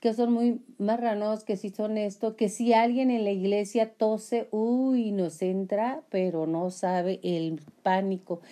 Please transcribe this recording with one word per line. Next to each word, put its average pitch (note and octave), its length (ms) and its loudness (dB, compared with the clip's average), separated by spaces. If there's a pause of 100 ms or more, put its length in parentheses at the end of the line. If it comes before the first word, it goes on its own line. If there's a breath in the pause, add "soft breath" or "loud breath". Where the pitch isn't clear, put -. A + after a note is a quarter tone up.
que A3+ 120 2
son A#3+ 200 2
muy A#3 280 2 (160)
marranos, G#3+ 680 0
que G3+ 120 -2
si G3 140 -8
son G#3+ 260 -4
esto, G#3+ 400 -4
que G#3 140 0
si A#3 240 2
alguien B3 360 4
en A3+ 140 0
la G3+ 60 0
iglesia G3+ 640 0
tose, A3 560 -2
uy, A#3+ 640 0
nos F3+ 280 -2
entra, G3+ 720 -2
pero F3 360 -2
no E3 240 -2
sabe F#3 520 -2
el D#3+ 400 -4 (200)
pánico. F#3+ 580 0 (120)